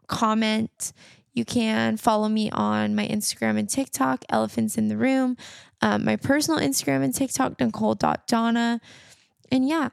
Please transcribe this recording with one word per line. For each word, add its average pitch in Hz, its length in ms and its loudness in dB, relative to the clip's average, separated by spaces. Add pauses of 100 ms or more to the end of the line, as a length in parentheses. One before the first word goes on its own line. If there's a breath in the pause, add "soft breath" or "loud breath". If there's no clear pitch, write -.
comment. 220 840 -2 (400 loud breath)
You 233 120 -2
can 220 520 0
follow 214 320 2
me 220 220 0
on 214 440 0
my 208 120 0
Instagram 214 500 -2
and 208 120 -2
TikTok, 262 600 -2
Elephants 220 480 -2
in 220 100 0
the 214 100 -2
Room. 254 380 0 (460 loud breath)
Um, 214 240 2
my 214 100 2
personal 294 460 2
Instagram 269 420 0
and 262 100 0
TikTok, - 460 -2
Nicole 220 360 0
dot - 320 0
Donna. 233 520 0 (720 loud breath)
And 262 160 2
yeah, 311 240 0